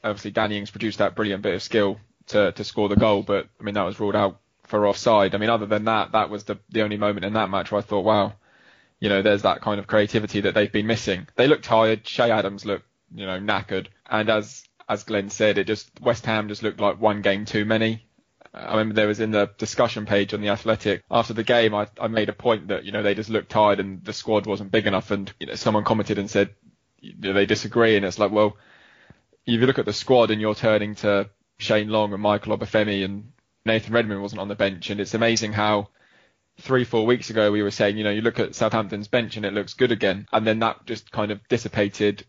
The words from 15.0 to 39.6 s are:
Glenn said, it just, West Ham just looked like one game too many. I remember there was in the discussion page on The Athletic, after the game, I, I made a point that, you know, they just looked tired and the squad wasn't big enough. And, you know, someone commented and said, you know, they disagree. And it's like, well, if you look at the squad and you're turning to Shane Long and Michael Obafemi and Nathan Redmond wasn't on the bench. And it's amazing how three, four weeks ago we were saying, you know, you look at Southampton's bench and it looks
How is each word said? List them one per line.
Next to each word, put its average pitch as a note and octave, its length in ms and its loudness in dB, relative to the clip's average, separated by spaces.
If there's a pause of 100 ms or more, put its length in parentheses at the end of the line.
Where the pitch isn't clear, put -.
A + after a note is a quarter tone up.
Glenn G2+ 240 -2
said, G#2 300 2
it G2 80 0
just, G#2+ 240 -6 (100)
West A#2 260 0
Ham A2 220 -2
just G#2 140 -10
looked G#2+ 180 -4
like G2+ 200 0
one G#2+ 200 2
game G2+ 240 0
too G#2+ 200 -2
many. A2 420 0 (460)
I - 200 -10
remember A2 220 0
there G#2+ 140 4
was G#2+ 120 -2
in A2 100 -2
the G#2 280 2
discussion A2 480 -2
page G2+ 260 2
on G#2 80 -4
The G#2 100 -2
Athletic, G#2 600 0
after A#2 220 0
the A2 100 -4
game, A2+ 320 4
I, G#2 140 -2 (120)
I A2+ 60 -4
made G#2+ 220 0
a - 60 -8
point G#2+ 340 -2
that, F#2+ 160 -4
you G2 80 -10
know, G#2+ 100 -2
they G2+ 120 2
just G#2+ 160 -6
looked A2 200 -2
tired G#2 300 4
and F#2+ 240 -8
the G#2 80 -10
squad G#2 340 -2
wasn't G2 240 -6
big A2 160 2
enough. F#2+ 240 -2
And, G2+ 300 -4
you D#2+ 60 -10
know, - 80 -10
someone G#2+ 300 0
commented G#2 340 0
and G2+ 120 -6
said, G2+ 200 2 (500)
you - 180 -20
know, G2 140 -4
they G2 140 4
disagree. G#2+ 500 2
And G2 100 0
it's F2+ 120 -6
like, G2+ 120 2
well, G#2 260 2 (880)
if A#2 160 0
you A#2+ 60 6
look - 120 2
at A2 80 -2
the G#2 60 -4
squad A#2 380 4
and G#2+ 100 0
you're G#2+ 140 0
turning G#2+ 420 0
to G2+ 320 0 (300)
Shane G#2+ 300 0
Long G#2+ 240 0
and G2+ 100 -8
Michael G#2 340 0
Obafemi G2+ 480 0
and G2+ 280 -10 (340)
Nathan A2 280 -2
Redmond G#2+ 280 0
wasn't G2+ 180 -10
on G2+ 80 -8
the G2+ 60 -8
bench. G2 360 -2
And G#2 100 -6
it's G2 140 -6
amazing A2+ 400 0
how G#2+ 340 0 (720)
three, B2+ 240 0
four A2+ 220 0
weeks B2 240 2
ago G#2+ 200 2
we G#2 120 0
were G2+ 80 0
saying, G#2 260 0
you G#2+ 80 -4
know, G#2 60 2
you G#2+ 100 -2
look A#2 180 0
at - 160 -2
Southampton's G#2+ 540 -2
bench A#2 300 -2
and G#2+ 80 -6
it G2 80 -4
looks G2+ 180 -4